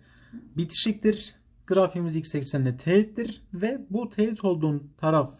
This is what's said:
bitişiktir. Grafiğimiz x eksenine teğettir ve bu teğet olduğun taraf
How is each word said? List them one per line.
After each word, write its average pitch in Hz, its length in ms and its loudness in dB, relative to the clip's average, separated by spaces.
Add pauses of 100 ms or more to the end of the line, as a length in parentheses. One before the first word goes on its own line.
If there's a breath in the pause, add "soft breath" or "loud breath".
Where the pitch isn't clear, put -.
(340 loud breath)
bitişiktir. - 1000 -2 (320)
Grafiğimiz 180 480 2
x 160 200 -4
eksenine 135 420 -2
teğettir 214 680 0 (100)
ve 220 360 -2
bu 220 200 -4
teğet 214 340 -2
olduğun 156 540 0
taraf 156 420 2